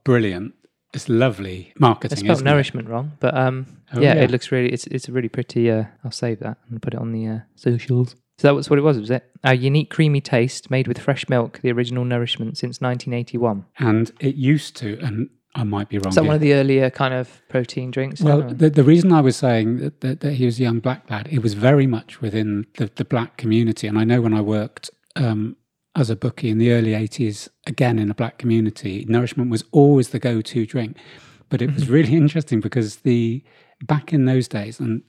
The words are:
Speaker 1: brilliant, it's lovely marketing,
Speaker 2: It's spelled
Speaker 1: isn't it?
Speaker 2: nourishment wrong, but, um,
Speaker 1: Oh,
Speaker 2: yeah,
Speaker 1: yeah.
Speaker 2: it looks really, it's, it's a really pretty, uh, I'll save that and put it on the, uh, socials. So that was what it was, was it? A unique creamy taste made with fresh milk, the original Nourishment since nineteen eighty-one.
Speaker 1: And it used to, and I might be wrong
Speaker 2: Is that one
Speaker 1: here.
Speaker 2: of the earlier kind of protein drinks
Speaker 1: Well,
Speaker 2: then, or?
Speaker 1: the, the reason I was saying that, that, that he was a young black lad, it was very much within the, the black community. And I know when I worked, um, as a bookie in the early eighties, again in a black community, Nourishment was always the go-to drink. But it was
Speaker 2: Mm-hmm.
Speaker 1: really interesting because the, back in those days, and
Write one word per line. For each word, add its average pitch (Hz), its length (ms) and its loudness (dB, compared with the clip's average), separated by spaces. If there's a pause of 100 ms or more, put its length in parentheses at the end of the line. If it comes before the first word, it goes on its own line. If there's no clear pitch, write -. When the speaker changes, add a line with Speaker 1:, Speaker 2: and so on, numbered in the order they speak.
Speaker 1:
brilliant, 107 480 0 (400)
it's - 160 -8
lovely 98 680 -2
marketing, 120 360 2
Speaker 2:
It's 135 80 -6
spelled 156 160 2
Speaker 1:
isn't 135 100 -2
it? 143 40 4
Speaker 2:
nourishment 127 380 0
wrong, 127 300 -6
but, 127 160 0
um, 131 300 -2 (280)
Speaker 1:
Oh, 123 60 -2
Speaker 2:
yeah, 139 160 6
Speaker 1:
yeah. 151 60 2
Speaker 2:
it 123 100 4
looks 123 200 -4
really, 127 200 0
it's, 120 160 -8
it's - 220 -10
a - 20 -12
really 120 160 -2
pretty, 117 420 -2
uh, 110 140 0 (220)
I'll 117 60 -10
save 117 280 -6
that 113 180 -12 (120)
and 117 120 -12
put - 120 -4
it 117 60 -4
on 113 120 -6
the, 113 160 -6
uh, 113 120 -6 (160)
socials. 123 600 0 (220)
So 147 100 4
that 143 80 6
was 139 140 -4
what 147 100 4
it 143 40 2
was, 147 160 4
was 107 120 -6
it? 127 180 -4 (140)
A 131 120 6
unique 135 340 2
creamy 147 320 2
taste - 500 -2
made 131 160 0
with 120 120 -4
fresh - 280 -2
milk, 120 340 -2
the 127 100 0
original 123 340 -2
Nourishment 120 520 -4
since 123 220 -8
nineteen 123 340 -4
eighty-one. 117 520 -4 (140)
Speaker 1:
And 113 300 2 (120)
it 139 140 -2
used 139 420 0
to, 110 240 -8
and 117 280 -6 (260)
I 123 100 -4
might 101 240 -4
be 104 80 -4
wrong 98 120 -2
Speaker 2:
Is 92 60 -4
that - 60 4
one 156 60 2
Speaker 1:
here. 151 80 2
Speaker 2:
of 151 60 0
the 143 120 4
earlier 135 360 2
kind 131 240 -4
of 127 360 -8
protein 127 420 -6
drinks 135 300 -6
Speaker 1:
Well, 147 220 4
Speaker 2:
then, 123 80 -8
or? - 20 -8
Speaker 1:
the, 156 160 4
the 147 160 4
reason 170 260 6
I 160 80 6
was 131 160 4
saying 117 440 0
that, 143 220 -8
that, 131 200 -4
that 147 140 -2
he 127 100 0
was 120 140 -2
a 127 40 0
young 117 160 0
black 127 320 -4
lad, 107 180 -8
it 147 140 -2
was 107 120 -2
very 135 320 4
much 113 340 -6
within 107 440 -4 (120)
the, 107 180 -4
the - 80 -6
black 113 320 -4
community. 110 520 0
And 104 120 0
I 110 60 2
know 120 160 4
when 113 120 0
I 107 80 2
worked, 107 480 -4 (280)
um, 113 400 -2 (380)
as 123 160 0
a 110 40 -4
bookie 117 340 -4
in 110 100 2
the 117 120 4
early 110 220 2
eighties, 107 560 -6 (180)
again 120 320 0
in 104 120 -2
a - 40 -6
black 113 220 -6
community, 110 720 -2
Nourishment 120 420 0
was 113 200 -4
always 143 380 6
the 123 100 -6
go-to 117 460 -2
drink. 117 300 -6 (540)
But 131 140 -2
it 139 100 0
was 143 120 -2
Speaker 2:
Mm-hmm. 117 80 0
Speaker 1:
really 147 220 4
interesting 147 460 2
because 107 360 -4
the, 120 460 0 (400)
back 151 300 -2
in 139 120 2
those 131 220 2
days, 107 320 -10
and 117 300 -4